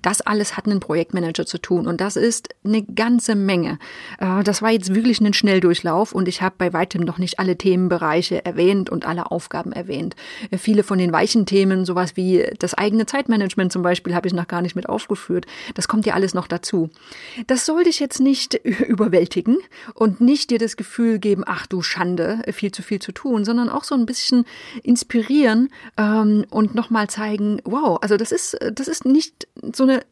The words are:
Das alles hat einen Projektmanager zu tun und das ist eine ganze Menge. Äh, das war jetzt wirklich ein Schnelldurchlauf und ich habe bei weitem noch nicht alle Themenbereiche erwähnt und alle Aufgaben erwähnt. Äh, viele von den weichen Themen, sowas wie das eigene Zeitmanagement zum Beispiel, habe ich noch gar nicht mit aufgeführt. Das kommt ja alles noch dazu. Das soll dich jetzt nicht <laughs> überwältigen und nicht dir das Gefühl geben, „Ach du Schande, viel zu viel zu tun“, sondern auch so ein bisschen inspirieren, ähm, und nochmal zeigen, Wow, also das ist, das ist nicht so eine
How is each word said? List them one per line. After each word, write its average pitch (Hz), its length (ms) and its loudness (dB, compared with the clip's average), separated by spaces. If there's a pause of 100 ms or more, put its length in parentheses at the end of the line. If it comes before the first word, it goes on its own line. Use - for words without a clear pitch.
Das 190 200 0
alles 208 340 -2
hat - 100 -8
einen 202 140 2
Projektmanager 170 640 -2
zu - 120 -8
tun 175 300 0
und 170 120 -4
das 196 160 -4
ist - 320 0 (160)
eine 214 200 2
ganze 233 520 2
Menge. 180 440 0 (380)
Äh, 185 280 0
das 202 160 0
war 220 100 2
jetzt 185 240 0
wirklich 226 240 2
ein 208 140 4
Schnelldurchlauf 180 800 2
und 185 160 0
ich - 120 -6
habe 190 160 -2
bei 180 140 0
weitem 175 300 -2
noch 170 160 -4
nicht 180 200 -4
alle 185 200 0
Themenbereiche 175 880 0
erwähnt 180 440 2
und - 160 -4
alle 170 240 -4
Aufgaben - 440 -6
erwähnt. 180 420 -8 (360)
Äh, 190 60 -4
viele 208 260 2
von 196 140 -2
den 180 140 2
weichen 190 340 2
Themen, 190 380 2
sowas 180 320 -2
wie 185 300 2 (120)
das - 180 -2
eigene 214 300 2
Zeitmanagement 208 680 0
zum 185 80 -2
Beispiel, 175 340 0
habe 175 120 0
ich 180 60 0
noch 170 140 -2
gar 175 140 -4
nicht 180 160 -4
mit - 100 -6
aufgeführt. 185 600 -4 (260)
Das - 160 -6
kommt 214 160 2
ja 214 80 2
alles 190 200 0
noch 180 140 -4
dazu. 165 420 -2 (580)
Das 254 180 0
soll 320 180 2
dich 330 160 4
jetzt 277 220 -2
nicht 262 320 2
<laughs> - 100 -2
überwältigen 190 960 2 (380)
und 220 260 2
nicht 277 280 4
dir 233 100 2
das 220 180 -2
Gefühl 226 420 0
geben, 196 260 2
„Ach - 200 -6
du 185 160 -4
Schande, 180 600 -2 (120)
viel 196 180 -4
zu 196 120 -14
viel 202 160 -4
zu - 120 -10
tun“, 226 320 -2
sondern 233 240 0
auch - 160 -6
so 285 120 -4
ein 240 100 2
bisschen 247 400 0 (360)
inspirieren, 247 840 2 (300)
ähm, 214 540 4
und 214 220 0
nochmal 220 360 0
zeigen, 208 560 -2
Wow, 233 360 0
also 208 140 4
das 220 160 -2
ist, - 140 -2 (280)
das 269 140 -6
ist - 180 -6
nicht 277 420 2 (260)
so 262 100 0
eine 262 180 4 (100)